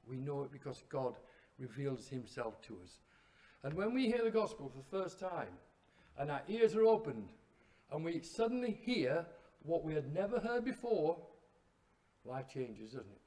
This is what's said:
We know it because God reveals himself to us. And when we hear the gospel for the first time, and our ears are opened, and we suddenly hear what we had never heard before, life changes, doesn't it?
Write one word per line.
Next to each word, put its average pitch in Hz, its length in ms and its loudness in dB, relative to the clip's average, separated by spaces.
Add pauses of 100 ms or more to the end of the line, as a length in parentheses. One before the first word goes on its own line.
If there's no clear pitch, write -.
We 127 120 -8
know 143 260 -2
it 147 80 -6
because 131 380 -10
God 127 260 0 (420)
reveals 131 520 -4
himself 117 540 -6
to 107 200 -12
us. - 160 -20 (640)
And 139 100 -4
when 208 200 2
we 262 140 4
hear 233 160 4
the 226 60 4
gospel 208 380 0
for 131 100 -10
the 190 260 -4
first - 160 -6
time, 143 380 -4 (600)
and 143 120 0
our 139 200 -2
ears 220 260 6
are 220 100 8
opened, 147 440 4 (640)
and 151 120 -2
we 165 180 -2
suddenly 233 500 0
hear 170 540 2 (380)
what 156 220 2
we 156 80 -2
had 143 200 0
never 202 260 2
heard 233 260 0
before, 175 520 2 (1080)
life 131 240 -6
changes, 110 420 -6
doesn't 98 180 -10
it? 101 180 -20